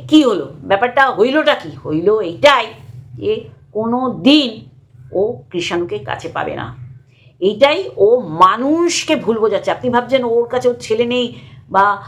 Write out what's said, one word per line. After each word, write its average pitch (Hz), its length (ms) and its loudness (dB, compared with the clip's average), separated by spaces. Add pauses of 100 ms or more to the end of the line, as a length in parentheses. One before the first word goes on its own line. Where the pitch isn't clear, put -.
কি 311 140 8
হলো? 175 300 0 (100)
ব্যাপারটা 247 480 2
হইলটা 269 440 2
কি? - 140 -8 (180)
হইল 175 340 2
এইটাই 226 460 2 (480)
যে 220 300 -4 (280)
কোনো 233 500 -4
দিন 262 460 2 (440)
ও 208 380 -2
কৃষাণুকে 175 480 -4
কাছে - 300 -10
পাবে 76 280 -8
না। - 200 -8 (640)
এইটাই 277 560 2
ও 226 240 4
মানুষকে 240 960 0
ভুল 220 220 -2
বোঝাচ্ছে। 196 320 0
আপনি 247 200 -4
ভাবছেন 240 340 0
ওর 233 240 0
কাছে 247 200 -2
ওর 240 120 0
ছেলে 220 240 -2
নেই 247 340 -4 (320)
বা, 190 140 4 (240)